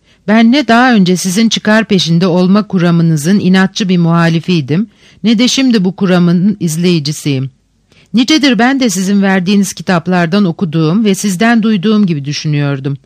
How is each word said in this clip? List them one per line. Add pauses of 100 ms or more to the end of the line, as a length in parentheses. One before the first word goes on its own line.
(280)
Ben
ne
daha
önce
sizin
çıkar
peşinde
olma
kuramınızın
inatçı
bir
muhalifiydim, (380)
ne
de
şimdi
bu
kuramın
izleyicisiyim. (640)
Nicedir
ben
de
sizin
verdiğiniz
kitaplardan
okuduğum
ve
sizden
duyduğum
gibi
düşünüyordum.